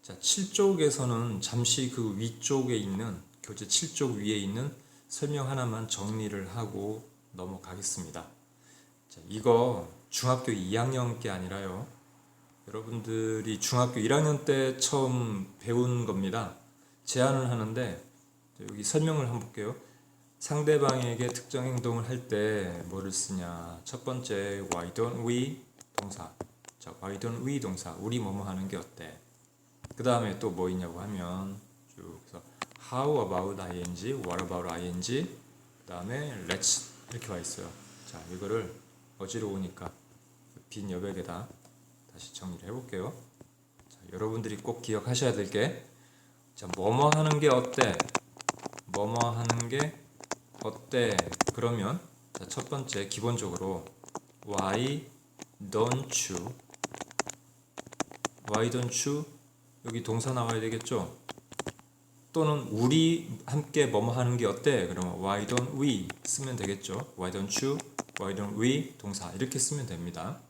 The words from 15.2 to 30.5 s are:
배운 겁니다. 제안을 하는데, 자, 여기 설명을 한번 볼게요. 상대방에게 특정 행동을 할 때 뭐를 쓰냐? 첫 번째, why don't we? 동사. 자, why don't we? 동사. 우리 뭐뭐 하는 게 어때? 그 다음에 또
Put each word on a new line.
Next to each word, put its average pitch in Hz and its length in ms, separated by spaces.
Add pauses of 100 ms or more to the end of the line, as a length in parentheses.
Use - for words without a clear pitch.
배운 120 460
겁니다. 98 500 (480)
제안을 131 460
하는데, 113 540 (540)
자, 101 100
여기 104 140
설명을 156 440
한번 117 140
볼게요. 107 360 (640)
상대방에게 131 880
특정 127 360
행동을 120 440
할 123 180
때 104 600
뭐를 95 260
쓰냐? 87 720
첫 - 200
번째, 101 680
why 87 180
don't 120 320
we? 123 380 (320)
동사. 95 380 (480)
자, 85 120 (100)
why 98 160
don't 117 280
we? 139 140
동사. 92 400
우리 117 180
뭐뭐 98 260
하는 95 220
게 92 100
어때? 80 440 (760)
그 123 80
다음에 113 340
또 110 120